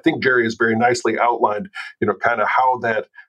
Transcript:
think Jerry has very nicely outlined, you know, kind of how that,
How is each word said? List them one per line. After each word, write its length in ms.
think 180
Jerry 220
has 160
very 160
nicely 420
outlined, 520
you 80
know, 60
kind 260
of 80
how 300
that, 280